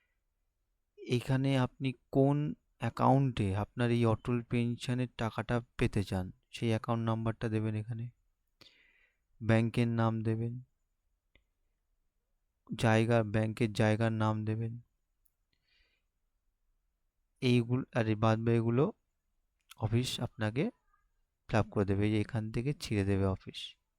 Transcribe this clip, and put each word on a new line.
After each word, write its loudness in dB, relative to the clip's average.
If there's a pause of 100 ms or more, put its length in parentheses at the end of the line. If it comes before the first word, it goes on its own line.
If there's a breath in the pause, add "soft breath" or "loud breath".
(1000)
এখানে 0
আপনি -2 (200)
কোন 2 (240)
অ্যাকাউন্টে 2
আপনার -2
এই 2
অটল 0
পেনশনের -4
টাকাটা -4 (180)
পেতে 0
চান, -6 (180)
সেই -4
অ্যাকাউন্ট -2
নাম্বারটা -4
দেবেন -2
এখানে, -8 (1300 soft breath)
ব্যাংকের 2
নাম 0
দেবেন, -4 (2250)
জায়গা, 4
ব্যাংকের -2
জায়গার 2
নাম -2
দেবেন। -6 (2500)
এইগুলো, 2 (100)
আর 0
এই 4
বাদ 2
বাকিগুলো 2 (840)
অফিস -2
আপনাকে -4 (800)
ফিল 2
আপ 0
করে 0
দেবে। 0
এই 2
যে 2
এখান -4
থেকে -4
ছিঁড়ে -2
দেবে 2
অফিস, -6 (240)